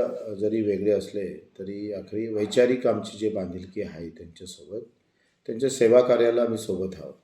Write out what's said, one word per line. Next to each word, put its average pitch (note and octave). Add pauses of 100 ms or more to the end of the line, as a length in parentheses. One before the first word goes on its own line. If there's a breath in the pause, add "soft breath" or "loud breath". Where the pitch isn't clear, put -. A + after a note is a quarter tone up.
(400)
जरी A2
वेगळे G#2
असले F#2+
तरी G2+
आखरी G#2
वैचारिक B2
आमची G#2
जी G#2+
बांधिलकी F#2
आहे E2+
त्यांच्यासोबत, E2+ (640)
त्यांच्या B2+
सेवा B2
कार्याला A#2+
आम्ही A2+
सोबत F#2+
आहोत. C2+